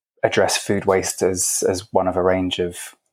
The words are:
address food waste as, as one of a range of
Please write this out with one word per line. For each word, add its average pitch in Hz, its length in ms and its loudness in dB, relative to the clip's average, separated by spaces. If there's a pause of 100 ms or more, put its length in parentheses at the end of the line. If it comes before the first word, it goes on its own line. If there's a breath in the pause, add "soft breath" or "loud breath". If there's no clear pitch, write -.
(220)
address 107 340 2
food 98 300 -2
waste 95 340 0
as, 92 480 0
as 92 240 -4
one 92 160 2
of 90 80 -2
a 90 60 0
range 92 360 0
of 87 360 -6 (180)